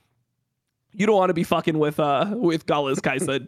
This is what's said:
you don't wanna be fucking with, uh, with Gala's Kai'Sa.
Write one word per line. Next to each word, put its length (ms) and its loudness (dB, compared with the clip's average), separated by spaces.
you 140 -2
don't 100 6
wanna 180 4
be 100 0
fucking 340 0
with, 220 0
uh, 340 0
with 320 -2
Gala's 320 -2
Kai'Sa. 500 -4